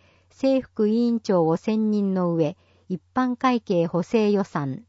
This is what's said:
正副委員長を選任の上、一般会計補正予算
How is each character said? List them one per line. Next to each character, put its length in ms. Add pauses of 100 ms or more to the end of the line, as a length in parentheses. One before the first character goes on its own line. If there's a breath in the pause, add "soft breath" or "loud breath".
(300 soft breath)
正 300
副 280
委 80
員 240
長 260
を 100
選 360
任 220
の 200
上、 220 (320 soft breath)
一 120 (140)
般 220
会 240
計 260
補 160
正 300
予 100
算 460